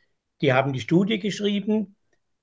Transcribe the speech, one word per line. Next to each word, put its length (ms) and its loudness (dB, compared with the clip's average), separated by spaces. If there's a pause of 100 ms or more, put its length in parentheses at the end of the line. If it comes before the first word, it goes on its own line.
(400)
Die 120 4
haben 200 2
die 80 -6
Studie 380 0
geschrieben, 760 -2 (460)